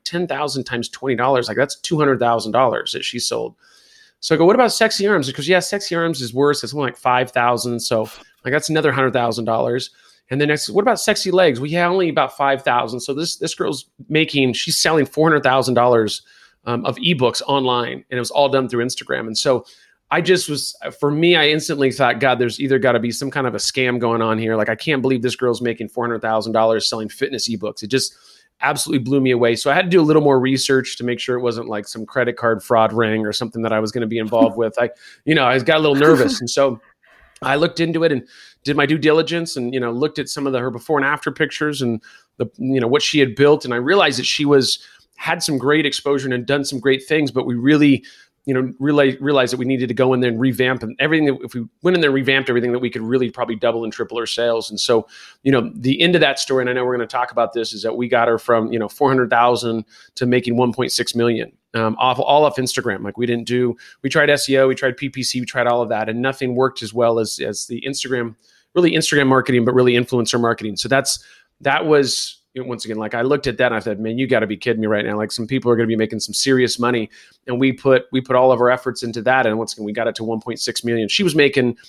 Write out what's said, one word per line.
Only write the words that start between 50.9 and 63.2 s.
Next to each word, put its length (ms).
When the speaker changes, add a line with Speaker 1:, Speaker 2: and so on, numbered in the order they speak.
Speaker 1:
everything 260
that 180
if 120
we 100
went 120
in 60
there 100
and 40
revamped 360
everything 220
that 80
we 100
could 100
really 300
probably 260
double 280
and 80
triple 260
our 80
sales. 440
And 80
so, 280
you 80
know, 240
the 260
end 120
of 60
that 180
story, 240
and 60
I 40
know 120
we're 120
gonna 100
talk 240
about 220
this, 200
is 120
that 120
we 120
got 200
her 100
from, 340
you 60
know, 100
four 200
hundred 220
thousand 540
to 100
making 300
one 180
point 180
six 220
million, 380
um, 240
off, 200
all 260
off 120
Instagram. 460
Like, 140
we 80